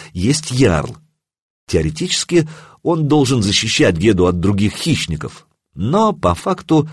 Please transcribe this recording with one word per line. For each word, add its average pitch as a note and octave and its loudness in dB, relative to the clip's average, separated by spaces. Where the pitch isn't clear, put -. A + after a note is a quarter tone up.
есть A2+ -2
ярл. F2+ 0
Теоретически D#3+ -2
он D#3+ 0
должен C3 2
защищать G#2+ 0
Геду F2+ 4
от F2 2
других G2+ 0
хищников, - -6
но F#3 0
по F2+ 0
факту D#3+ 0